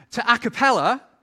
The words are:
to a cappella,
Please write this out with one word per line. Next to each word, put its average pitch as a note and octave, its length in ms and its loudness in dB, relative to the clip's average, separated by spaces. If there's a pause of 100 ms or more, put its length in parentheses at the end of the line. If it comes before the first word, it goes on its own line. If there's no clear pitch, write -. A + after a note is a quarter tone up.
(120)
to A#3 200 -2
a A#3+ 60 2
cappella, A#3+ 640 0 (220)